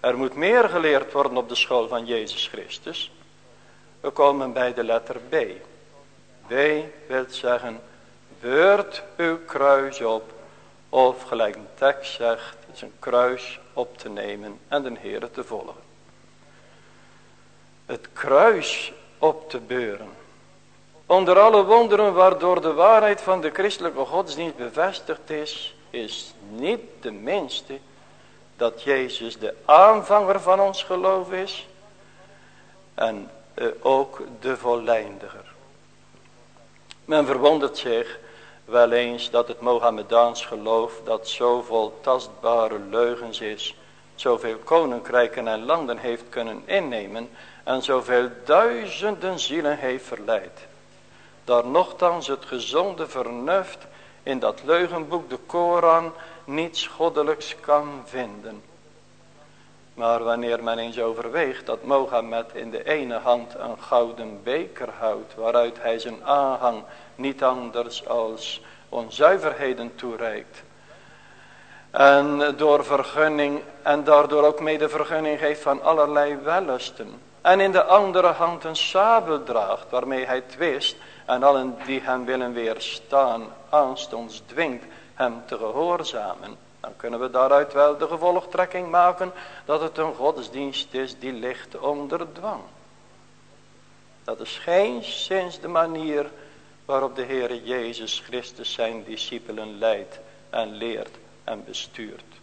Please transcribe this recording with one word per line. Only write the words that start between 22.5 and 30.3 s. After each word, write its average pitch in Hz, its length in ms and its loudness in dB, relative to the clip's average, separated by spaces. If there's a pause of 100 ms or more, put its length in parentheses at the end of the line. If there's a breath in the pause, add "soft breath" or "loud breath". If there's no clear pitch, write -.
de 165 120 0
waarheid 208 480 8
van 185 200 0
de 156 100 -2
christelijke 190 540 -2
godsdienst 160 520 -4
bevestigd 151 760 -4
is, 151 440 -8 (160)
is 113 440 -12 (140)
niet 147 320 -4 (200)
de 117 100 -10
minste 135 680 -6 (760 soft breath)
dat 117 260 -2
Jezus 127 560 -2
de 117 160 -6 (100)
aanvanger 196 760 8